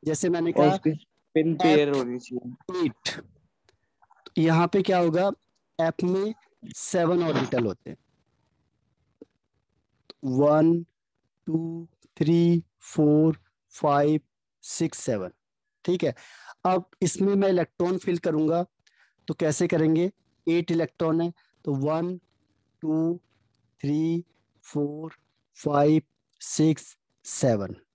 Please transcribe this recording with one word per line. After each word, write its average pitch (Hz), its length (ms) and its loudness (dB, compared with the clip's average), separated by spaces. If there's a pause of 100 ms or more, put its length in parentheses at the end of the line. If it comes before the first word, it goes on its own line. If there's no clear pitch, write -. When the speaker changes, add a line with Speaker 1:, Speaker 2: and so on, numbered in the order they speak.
Speaker 1:
जैसे 156 260 -2
मैंने 170 240 -2
Speaker 2:
और - 120 4
Speaker 1:
कहा, 151 100 4
Speaker 2:
उसकी 160 180 -2
स्पिन 160 640 -4
पेयर 151 320 4
Speaker 1:
एफ 143 80 0
Speaker 2:
होनी 123 220 -4
चाहिए। 123 680 -8
Speaker 1:
एट, - 340 -8 (1040)
तो - 160 -2
यहाँ 165 300 4
पे 196 100 2
क्या 180 160 0
होगा, 175 320 0 (480)
एफ 165 260 -2
में 190 300 -2 (420)
सेवन 175 460 0
ऑर्बिटल 135 440 -2
होते - 240 -8
हैं, - 60 -16 (2250)
वन, 151 580 4 (640)
टू, 165 420 -4 (280)
थ्री, 170 460 2 (180)
फोर, 156 580 2 (360)
फाइव, 151 460 2 (440)
सिक्स, - 340 -6
सेवन, 101 320 -6 (540)
ठीक 175 200 -2
है। 131 100 -2 (520)
अब 185 220 0 (140)
इसमें 196 320 0
मैं 196 140 2
इलेक्ट्रॉन 180 500 -2
फिल 175 200 -4
करूंगा, 160 440 0 (680)
तो 156 60 -4
कैसे 160 340 0
करेंगे, 160 420 2 (360)
एट 170 240 0
इलेक्ट्रॉन 165 500 -2
है, 170 120 -2 (320)
तो 147 100 -2
वन, 160 420 -4 (640)
टू, 165 380 -2 (600)
थ्री, 160 440 -2 (400)
फोर, 147 520 -6 (420)
फाइव, 147 440 4 (380)
सिक्स, - 560 0 (280)
सेवन। 104 520 -2 (180)